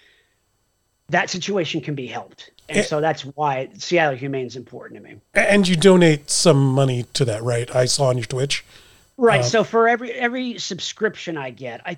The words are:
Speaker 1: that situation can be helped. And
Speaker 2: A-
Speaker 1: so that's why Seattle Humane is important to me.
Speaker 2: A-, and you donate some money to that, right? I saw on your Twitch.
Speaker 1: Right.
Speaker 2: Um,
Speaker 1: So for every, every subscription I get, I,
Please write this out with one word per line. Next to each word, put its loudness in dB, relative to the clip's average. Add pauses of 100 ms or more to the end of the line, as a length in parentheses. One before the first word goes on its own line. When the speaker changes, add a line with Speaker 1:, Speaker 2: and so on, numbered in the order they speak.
(1080)
Speaker 1:
that 0
situation -4
can -6
be -8
helped. -16 (180)
And -2
Speaker 2:
A- 2
Speaker 1:
so -4
that's -2
why -4 (100)
Seattle 0
Humane -6
is -12
important -18
to -20
me. -20 (140)
Speaker 2:
A-, 2
and 4
you 2
donate 6
some 4
money 2 (100)
to 0
that, -4
right? -4
I 4
saw 0
on 2
your -6
Twitch. -4 (540)
Speaker 1:
Right. 4
Speaker 2:
Um, -2
Speaker 1:
So 4
for 2
every, -2
every -4
subscription -6
I -8
get, -14
I, -10